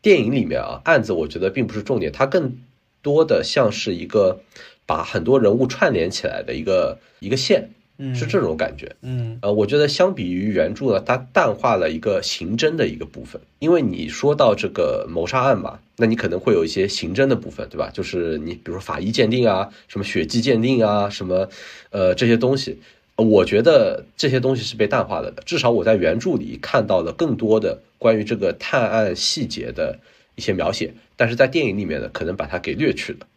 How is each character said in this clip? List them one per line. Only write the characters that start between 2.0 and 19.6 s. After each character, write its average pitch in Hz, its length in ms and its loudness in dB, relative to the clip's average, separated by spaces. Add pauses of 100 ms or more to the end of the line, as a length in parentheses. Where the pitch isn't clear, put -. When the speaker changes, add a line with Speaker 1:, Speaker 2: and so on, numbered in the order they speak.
Speaker 1:
它 135 120 0
更 135 320 0 (460)
多 147 220 4
的 - 180 2
像 113 300 2
是 95 240 -6
一 87 100 -10
个 95 360 2 (440)
把 80 160 0
很 82 220 -4
多 127 160 6
人 101 120 6
物 127 140 2
串 147 260 0
联 87 160 0
起 - 200 -4
来 - 120 -6
的 - 140 -8
一 80 80 -8
个， 87 360 0 (200)
一 98 100 -10
个 123 80 0
线， - 340 0 (280)
Speaker 2:
嗯。 135 160 -6
Speaker 1:
是 120 120 -4
这 175 140 0
种 82 160 -2
感 73 220 -4
觉。 - 240 -16
Speaker 2:
嗯。 120 400 -6
Speaker 1:
呃， 101 100 0
我 107 140 2
觉 131 100 0
得 147 120 4
相 180 260 2
比 90 180 -4
于 98 180 -2
原 90 220 0
著 123 200 -2
呢， 95 80 2
它 123 160 -2 (160)
淡 147 220 2
化 120 220 0
了 82 140 0
一 80 80 -6
个 92 240 0
刑 95 340 -6
侦 156 200 0
的 123 100 0
一 76 100 -6
个 71 80 -12
部 - 200 -16
分。 - 160 -16 (180)
因 160 140 2
为 165 100 4
你 87 260 -4
说 147 260 0
到 127 200 4
这 101 140 -4
个 64 400 -2
谋 82 180 -4
杀 131 140 0
案 127 180 4
嘛， - 200 -10 (180)
那 120 100 2
你 110 80 2
可 113 140 -4
能 82 100 -2
会 120 140 2
有 87 100 4
一 80 60 0
些 92 180 0
刑 - 280 -6
侦 135 140 2
的 131 80 4
部 - 140 -10
分， - 200 -12
对 - 80 -12
吧？ 71 140 -4
就 98 100 -10
是 85 360 -4
你 80 140 -8
比 85 140 -14
如 85 80 -8
说 95 60 -10
法 82 200 -8
医 98 100 -4
鉴 113 200 2
定 120 180 2
啊， 98 220 0 (180)